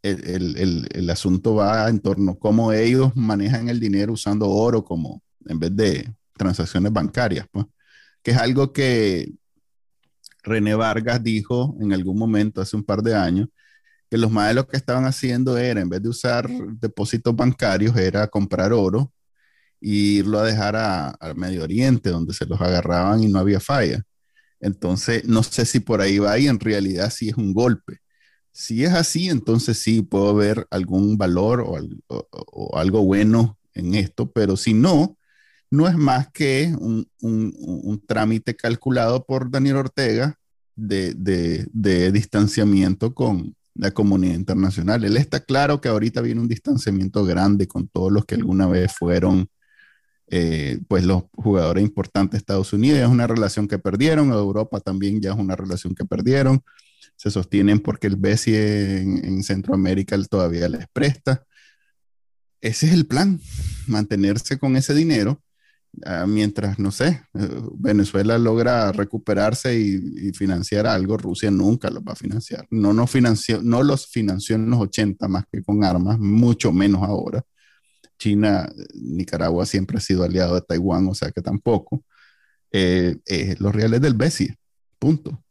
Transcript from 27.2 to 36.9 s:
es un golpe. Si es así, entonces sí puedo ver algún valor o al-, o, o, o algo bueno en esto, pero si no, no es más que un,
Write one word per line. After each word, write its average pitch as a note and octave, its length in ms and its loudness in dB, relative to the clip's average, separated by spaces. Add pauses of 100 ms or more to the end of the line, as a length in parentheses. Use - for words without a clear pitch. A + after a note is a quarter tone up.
es G#2+ 80 -4
un G2+ 160 -2
golpe. A#2 460 0 (520)
Si - 320 -6
es F3 120 2
así, E3 340 0
entonces A#2+ 500 0
sí A2+ 240 2
puedo G2+ 320 0
ver G#2+ 360 0
algún F#2+ 480 0
valor G2+ 420 0
o F#2 160 -6
al-, D#2 320 -12
o, - 220 -10
o, G1+ 140 -16 (280)
o - 60 -4
algo F#2+ 260 2
bueno G#2+ 540 4 (160)
en F2+ 200 -4
esto, - 380 -2
pero G2 240 2
si A2+ 180 0
no, D#3+ 420 4 (540)
no D3+ 160 4
es F3 100 2
más C3+ 360 0
que D3 460 0
un, A2 280 -4 (140)